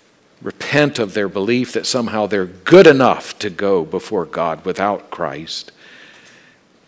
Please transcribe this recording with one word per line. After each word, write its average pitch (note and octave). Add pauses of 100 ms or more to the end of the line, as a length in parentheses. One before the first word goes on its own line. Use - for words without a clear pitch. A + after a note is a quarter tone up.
(400)
repent C#3+
of G2+
their G2+
belief A2
that A2
somehow A2
they're G2
good E3
enough C3
to G#2
go F#2+
before E2+
God E2
without F#2+
Christ, D#2 (1160)